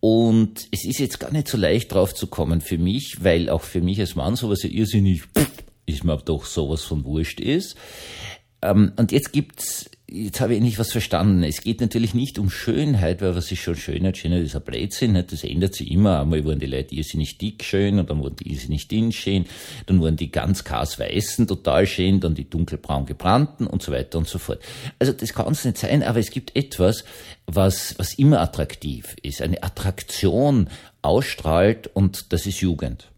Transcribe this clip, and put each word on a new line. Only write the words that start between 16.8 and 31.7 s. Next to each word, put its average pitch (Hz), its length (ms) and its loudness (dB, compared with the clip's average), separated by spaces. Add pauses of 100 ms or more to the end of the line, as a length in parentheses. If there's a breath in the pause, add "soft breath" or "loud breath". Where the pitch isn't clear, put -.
irrsinnig 78 440 -4
dick - 260 -8
schön 101 360 2
und 82 100 0
dann 78 100 0
wurden - 160 -6
die - 160 -10
irrsinnig 73 380 -4
dünn 110 240 2
schön, 98 320 0 (400 loud breath)
dann 92 160 4
wurden 80 160 2
die - 120 -4
ganz - 360 -2
karsweißen - 840 -2
total 92 400 2
schön, 95 320 2
dann 80 160 0
die 71 140 -8
dunkelbraun 73 560 -4
gebrannten 110 600 0
und - 160 -2
so 73 120 -6
weiter 65 240 -4
und 80 100 0
so - 120 -6
fort. - 220 -6 (380 loud breath)
Also 131 140 4
das - 200 -6
kann's - 300 -2
nicht 123 140 0
sein, - 260 2
aber 117 160 2
es 104 100 0
gibt - 240 -10
etwas, 113 520 0 (400 loud breath)
was, 95 520 0
was - 180 -4
immer 139 260 6
attraktiv 71 840 -4
ist, 71 180 -6
eine 80 220 -2
Attraktion 98 1040 0 (340 loud breath)
ausstrahlt 92 920 2